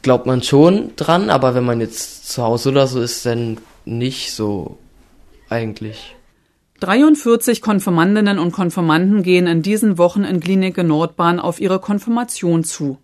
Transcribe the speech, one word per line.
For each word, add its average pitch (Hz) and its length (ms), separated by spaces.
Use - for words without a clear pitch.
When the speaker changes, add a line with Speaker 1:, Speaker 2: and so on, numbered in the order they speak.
Speaker 1:
glaubt 127 240
man 127 160
schon 170 540
dran, 175 340
aber 131 260
wenn 123 100
man 117 160
jetzt - 480
zu 127 120
Hause 117 280
oder 135 180
so 127 140
ist, - 240
dann 117 320
nicht 123 480
so 104 440
eigentlich. 110 680
Speaker 2:
Dreiundvierzig 233 800
Konfirmandinnen 196 800
und 170 140
Konfirmanden 180 680
gehen 180 240
in 165 160
diesen 208 360
Wochen 175 260
in 180 160
Klinike 185 440
Nordbahn 170 560
auf 170 200
ihre 190 200
Konfirmation 202 840
zu. 139 400